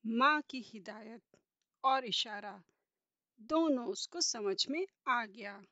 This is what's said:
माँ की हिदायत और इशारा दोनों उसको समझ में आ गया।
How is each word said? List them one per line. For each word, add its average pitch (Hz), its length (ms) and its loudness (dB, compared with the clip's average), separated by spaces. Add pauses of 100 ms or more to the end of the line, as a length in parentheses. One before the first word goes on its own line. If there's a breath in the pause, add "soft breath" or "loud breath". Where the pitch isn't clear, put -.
माँ 262 360 4
की 262 200 -10
हिदायत 214 760 -16 (460)
और 262 220 4
इशारा 202 580 -6 (800)
दोनों 285 460 4
उसको 202 340 -6
समझ 208 480 0
में 349 180 -2 (200)
आ 233 180 2
गया। 202 460 -14